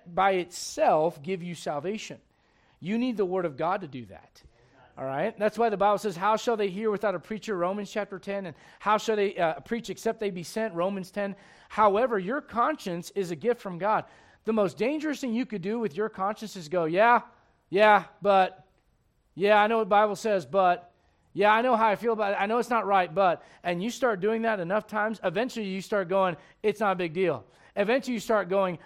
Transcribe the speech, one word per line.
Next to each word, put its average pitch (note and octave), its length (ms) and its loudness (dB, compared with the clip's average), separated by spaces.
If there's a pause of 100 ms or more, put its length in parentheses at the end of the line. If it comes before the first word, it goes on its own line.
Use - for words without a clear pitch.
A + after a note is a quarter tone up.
(160)
by F#3+ 160 4
itself F3 920 0
give F3 220 -6
you F3 100 -10
salvation. D#3+ 640 -8 (600)
You G3 180 -4
need A#3+ 200 -2
the G3+ 80 0
Word F3+ 200 0
of D3 100 -6
God F3+ 260 -2
to E3 60 -10
do B2 200 -12
that. - 340 -20 (560)
All C3+ 80 -8
right? D3 320 -4
That's G#3 220 0
why A#3 100 4
the G3+ 80 -2
Bible G3+ 220 4
says, F#3+ 180 -6
"How G#3 200 2
shall A#3 200 -2
they G#3 120 0
hear G#3+ 200 -4
without G3+ 240 -2
a F3 60 -6
preacher?" G#3+ 360 -8
Romans F#3 360 -4
chapter G3+ 260 -6
ten. G3 300 -8
And, D3 80 -12 (240)
"How G#3+ 180 2
shall G#3+ 180 -2
they, G3+ 220 0
uh, E3 220 0
preach - 320 -8
except A3+ 280 -4
they G3+ 120 -4
be F3 100 -8
sent?" A3 320 -6
Romans F#3 380 -4
ten. G3+ 240 -6 (340)
However, G#3+ 480 4
your G#3+ 240 -4
conscience G3+ 680 -4
is F#3+ 180 -4
a F3 60 -6
gift A3+ 260 -2
from F3+ 160 -10
God. F#3+ 280 0 (400)
The A3+ 80 0
most G#3 240 0
dangerous D4 420 -2
thing B3 140 -4
you B3 120 0
could G3+ 160 -8
do G#3+ 180 -4
with G3 160 -4
your G#3 140 -2
conscience G#3 460 -6
is E3 120 -14
go, E3+ 180 0
"Yeah, G#3+ 360 6 (480)
yeah, G3+ 360 6 (160)
but, F#3+ 440 4 (720)
yeah, G#3 260 6
I G#3 60 4
know A3+ 120 0
what A3 40 2
the F#3 60 -4
Bible G#3 260 4
says, G3 300 0
but, F3 480 2 (400)
yeah, G3+ 200 4
I A3+ 80 2
know B3+ 140 2
how A3 140 4
I G3+ 60 2
feel A3+ 180 0
about G#3 180 -2
it. G3 80 -2
I G3 80 0
know A3 100 0
it's A#3 120 -2
not A3 180 0
right, F3+ 260 2
but," F3 300 2 (200)
and F3 200 -2
you A#3 80 -4
start A3+ 280 0
doing A3 240 0
that A3 160 0
enough F#3 280 -4
times, G#3+ 360 -4
eventually G#3 440 -2
you F#3+ 140 -6
start G3 260 -2
going, F#3 300 2 (260)
"It's G#3 160 0
not G3+ 140 2
a - 20 -6
big F3 180 -4
deal." D#3+ 320 0 (300)
Eventually A#3+ 400 0
you G#3+ 40 -4
start G3 300 0
going, F#3 360 0